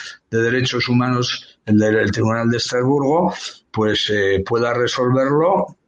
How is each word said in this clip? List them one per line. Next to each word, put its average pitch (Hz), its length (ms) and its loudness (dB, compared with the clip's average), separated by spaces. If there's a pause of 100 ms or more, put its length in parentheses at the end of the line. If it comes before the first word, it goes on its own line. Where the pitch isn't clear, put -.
(300)
de 113 100 0
Derechos 120 480 0
Humanos, 123 800 -2
el 107 140 4
de, 107 80 4 (120)
el 107 120 0
Tribunal 113 360 0
de 117 100 0
Estrasburgo, 139 760 0 (380)
pues, 107 380 0
eh, 98 360 0
pueda 117 260 0
resolverlo 131 1040 0 (120)